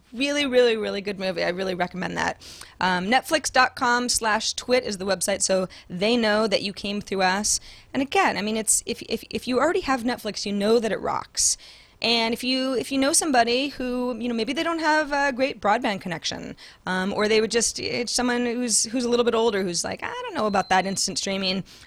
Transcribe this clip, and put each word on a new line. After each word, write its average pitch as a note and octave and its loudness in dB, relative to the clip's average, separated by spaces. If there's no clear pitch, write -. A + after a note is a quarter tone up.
really, C#4+ 0
really, B3 6
really G3+ -2
good G3 -6
movie. F#3 -2
I E3+ 0
really F#3 -2
recommend F3 -4
that. E3 -2
Um, F3+ 2
Netflix C4 0
dot B3+ 2
com B3 2
slash A3 0
twit B3 0
is G#3 -6
the F#3+ -6
website, F#3+ 0
so F#3 0
they G3+ 0
know A3 2
that G3 0
you G3 -4
came G3+ -6
through F#3+ -2
us. F#3+ 2
And C4+ 0
again, E4+ 2
I F#3 -4
mean, G#3+ -2
it's, - 0
if, - -6
if, - -4
if - -6
you B3 2
already E4+ 2
have C4 0
Netflix, A3 -4
you G3+ -4
know G#3 4
that G#3+ -2
it - -4
rocks. - -2
And A#3 2
if A3+ -6
you, C4 0
if - -2
you C4+ 0
know C4+ 4
somebody B3+ 2
who, B3 -4
you A#3 -4
know, A#3+ -2
maybe A3+ -2
they D#4+ -2
don't E4 -2
have D#4 2
a C#4+ 0
great B3+ -2
broadband G#3+ 0
connection, - -8
um, F#3 -2
or G#3 0
they A3 4
would A3 0
just, A3+ 0
it's - -4
someone B3 0
who's, A#3+ 0
who's A#3+ -2
a A#3+ 0
little A#3+ 4
bit A3+ 2
older A3 2
who's F3 -2
like, F#3 -6
"I - -6
don't A#4+ -8
know A3+ 0
about G3 0
that F#3+ 4
instant F#3+ -4
streaming, F#3+ -2